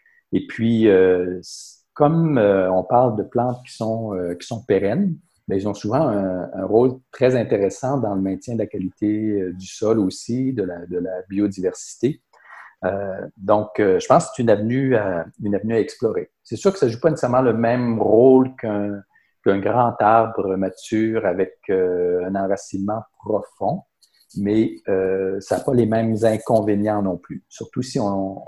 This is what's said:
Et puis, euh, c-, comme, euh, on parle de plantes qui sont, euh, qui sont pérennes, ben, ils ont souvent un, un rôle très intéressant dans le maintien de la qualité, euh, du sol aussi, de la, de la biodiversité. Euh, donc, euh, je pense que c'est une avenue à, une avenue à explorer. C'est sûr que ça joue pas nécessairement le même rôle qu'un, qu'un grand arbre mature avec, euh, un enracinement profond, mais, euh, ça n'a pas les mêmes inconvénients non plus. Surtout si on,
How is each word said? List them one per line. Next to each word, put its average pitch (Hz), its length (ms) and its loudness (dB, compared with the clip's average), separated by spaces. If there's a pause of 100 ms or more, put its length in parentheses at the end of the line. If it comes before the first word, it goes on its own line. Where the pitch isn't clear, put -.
(320)
Et - 140 -2
puis, 113 420 2
euh, 92 540 4
c-, - 380 -20 (160)
comme, 156 420 2
euh, 98 340 4
on 92 120 2
parle 120 320 2
de 101 80 -2
plantes 120 340 -4 (100)
qui - 80 -20
sont, 113 400 -4
euh, 87 200 -6
qui - 100 -14
sont - 180 -10
pérennes, 117 520 0 (320)
ben, 98 100 -2
ils 98 100 -2
ont 101 80 -2
souvent 131 320 0
un, 98 460 -4
un 95 120 -6
rôle 117 260 4 (200)
très 127 260 2
intéressant 113 640 -2
dans 104 160 -4
le 95 60 -2
maintien 95 340 -6
de 110 40 -2
la 104 60 -2
qualité, 107 640 -4 (100)
euh, 90 140 -4
du 92 140 -16
sol 110 320 0
aussi, 123 540 -2
de 104 100 -4
la, 87 240 -8
de 87 100 -6
la 92 320 -6
biodiversité. 98 920 -4 (640)
Euh, 98 380 -4 (160)
donc, 107 420 0
euh, 101 200 4
je - 80 -4
pense 156 180 6
que - 100 -14
c'est 127 60 -6
une 113 80 2
avenue 120 460 2
à, 92 300 -2 (160)
une 101 140 -2
avenue 110 200 -4
à 110 40 4
explorer. 101 520 -4 (120)
C'est 113 140 -8
sûr 190 160 2
que - 60 -14
ça 131 100 4
joue 113 100 -6
pas 165 100 2
nécessairement 127 320 2
le 120 120 2
même 117 480 0
rôle 127 560 6
qu'un, 104 440 -4 (420)
qu'un 98 160 2
grand 113 420 0
arbre 107 560 2
mature 110 680 -2
avec, 92 300 -2 (140)
euh, 90 580 0
un 98 80 -4
enracinement 98 640 -4 (160)
profond, - 640 -4 (540)
mais, 107 380 0 (140)
euh, 95 500 -2
ça - 180 -4
n'a - 60 -6
pas 139 100 0
les 120 120 4
mêmes 113 380 0
inconvénients 107 800 0
non 95 140 -2
plus. - 320 -14
Surtout - 340 -10
si 135 200 -6
on, 98 460 -4